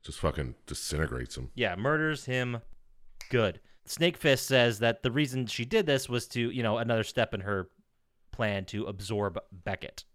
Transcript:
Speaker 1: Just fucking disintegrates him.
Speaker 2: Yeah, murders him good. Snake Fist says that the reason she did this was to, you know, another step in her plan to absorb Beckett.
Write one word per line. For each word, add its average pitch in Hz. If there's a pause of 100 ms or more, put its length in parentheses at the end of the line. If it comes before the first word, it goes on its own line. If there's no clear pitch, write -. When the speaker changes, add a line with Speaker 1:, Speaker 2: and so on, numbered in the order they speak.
Speaker 1:
Just -
fucking 71 (120)
disintegrates 69
him. 64
Speaker 2:
Yeah, 101
murders 151
him 123 (680)
good. 110 (260)
Snake 170
Fist 135
says 120
that 117
the 127
reason 131
she 117
did 208
this 139
was 120
to, 120
you 123
know, 110
another 113
step -
in 98
her 98 (640)
plan 101
to 107
absorb 98 (120)
Beckett. -